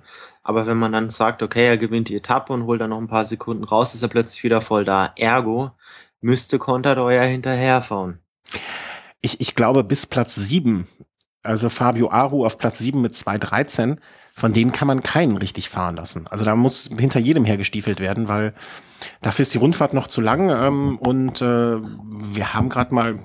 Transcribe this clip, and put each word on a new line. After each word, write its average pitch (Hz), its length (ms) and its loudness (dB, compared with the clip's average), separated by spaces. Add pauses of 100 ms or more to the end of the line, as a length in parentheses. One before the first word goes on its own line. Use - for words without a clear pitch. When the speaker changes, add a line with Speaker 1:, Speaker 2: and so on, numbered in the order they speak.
(440)
Speaker 1:
aber 110 240 0
wenn 113 100 0
man 113 140 0
dann 110 180 0
sagt, 113 320 0
okay, 117 260 2
er 117 100 4
gewinnt 113 320 -2
die 101 80 -4
Etappe 131 340 -2
und 123 140 -2
holt 117 160 -2
dann 110 80 -4
noch 110 80 -4
ein 113 100 -8
paar 113 180 0
Sekunden 110 380 -6
raus, 113 320 2
ist 113 60 -8
er 120 80 -2
plötzlich - 340 -2
wieder 113 180 2
voll 107 220 0
da. 95 320 2
Ergo 120 560 0 (480)
müsste 120 400 0
Contador 127 540 2
ja 123 80 4
hinterherfahren. 127 1000 0 (1000)
Speaker 2:
Ich, - 180 -4
ich - 160 -6
glaube, 123 300 4
bis 139 200 -2
Platz - 300 -2
sieben, 107 500 0 (580)
also 110 260 0
Fabio 120 400 2
Aru 131 360 2
auf 110 120 0
Platz - 220 -2
sieben 131 220 0
mit 117 140 -2
zwei 101 220 -4
dreizehn, 123 640 0 (340)
von 113 160 2
denen 113 220 4
kann - 140 0
man 131 140 2
keinen 143 360 2
richtig 95 320 -6
fahren 90 260 -4
lassen. 82 320 -10
Also 104 160 -6
da 107 140 4
muss 127 400 2
hinter 127 240 2
jedem 139 240 4
hergestiefelt 101 560 -2
werden, 101 260 -2
weil 104 260 -2 (680)
dafür 113 220 0
ist - 100 0
die 120 60 0
Rundfahrt 147 340 2
noch 131 160 0
zu - 100 -4
lang, 131 300 2
ähm, 139 480 0
und, 131 440 0
äh, 127 40 0 (360)
wir 107 720 -8
haben 117 140 0
grad 123 240 -2
mal, 113 340 0